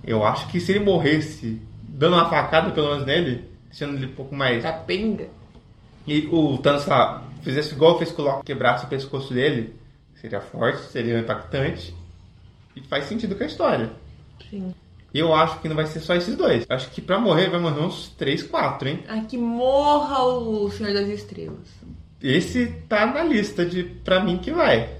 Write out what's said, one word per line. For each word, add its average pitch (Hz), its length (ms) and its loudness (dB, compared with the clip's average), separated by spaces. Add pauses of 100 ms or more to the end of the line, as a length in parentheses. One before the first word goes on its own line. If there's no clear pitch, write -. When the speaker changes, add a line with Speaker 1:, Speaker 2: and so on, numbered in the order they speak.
Speaker 1:
Eu 110 220 2
acho - 220 0
que 180 120 -2
se 190 120 -2
ele 202 120 2
morresse 151 760 2 (220)
dando 156 320 2
uma 165 140 6
facada, 160 420 2
pelo 147 180 0
menos 139 160 -2
nele, 139 400 0 (240)
deixando 143 260 -8
ele 131 120 -6
um - 80 -12
pouco 135 200 -12
mais 127 280 0
Speaker 2:
Capenga. 180 640 -4 (800)
Speaker 1:
E 151 240 0
o 147 260 4
Thanos, 143 260 2
sei - 100 -2
lá, - 300 4 (200)
fizesse 147 320 -2
igual 165 220 8
fez 165 140 -2
com 151 120 -6
o - 20 -2
Loki, - 200 0
quebrasse 123 400 0
o - 40 -14
pescoço 131 440 -6
dele, 123 420 0 (400)
seria 101 260 -8
forte, 123 400 -2 (100)
seria 117 280 0
impactante. - 720 -4 (840)
E 139 60 -16
faz 147 240 -4
sentido 214 300 -4
com - 80 -4
a - 40 -4
história. 151 440 -2 (580)
Speaker 2:
Sim. 185 240 -8 (400)
Speaker 1:
Eu 160 220 2
acho 160 240 4
que - 80 -8
não 156 80 -2
vai 156 100 0
ser 160 140 -8
só 175 160 0
esses 180 200 0
dois. 190 340 2
Acho 131 200 -4
que - 120 -12
pra 185 180 0
morrer 185 300 4
vai 175 100 0
morrer 156 220 0
uns - 260 -4 (100)
três, 143 240 -2
quatro, 139 460 -2
hein? 151 200 -4
Speaker 2:
Ah, 220 140 -4
que 240 160 -8
morra 269 880 2
o 220 480 0
Senhor 208 220 -4
das 202 160 0
Estrelas. 85 580 -10 (560)
Speaker 1:
Esse 196 440 2 (200)
tá 214 180 4
na 285 180 0
lista 208 420 0
de, 175 180 -4
pra 185 400 0
mim, 180 140 0
que 233 140 -6
vai. 247 380 4 (100)